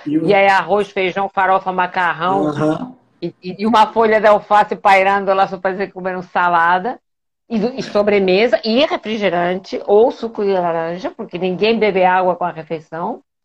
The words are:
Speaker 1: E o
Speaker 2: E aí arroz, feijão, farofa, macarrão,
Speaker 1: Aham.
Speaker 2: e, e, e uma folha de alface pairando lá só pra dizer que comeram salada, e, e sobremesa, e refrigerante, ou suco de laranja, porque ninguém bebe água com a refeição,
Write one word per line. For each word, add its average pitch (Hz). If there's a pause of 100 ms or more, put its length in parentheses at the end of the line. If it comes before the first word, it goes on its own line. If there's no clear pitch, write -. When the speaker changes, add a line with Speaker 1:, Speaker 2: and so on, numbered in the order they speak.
Speaker 1:
E 151
o 165
Speaker 2:
E 190
aí 196
arroz, 190
feijão, 190
farofa, 190
macarrão, 180
Speaker 1:
Aham. 151 (260)
Speaker 2:
e, 175
e, 180
e 208
uma 226
folha 220
de 208
alface 208
pairando 196
lá 190
só 190
pra 190
dizer 190
que 180
comeram 185
salada, 180 (500)
e, 233
e 185
sobremesa, 208
e 226
refrigerante, 190
ou 214
suco 226
de 196
laranja, 175
porque -
ninguém 185
bebe 190
água 185
com 170
a 170
refeição, 160 (240)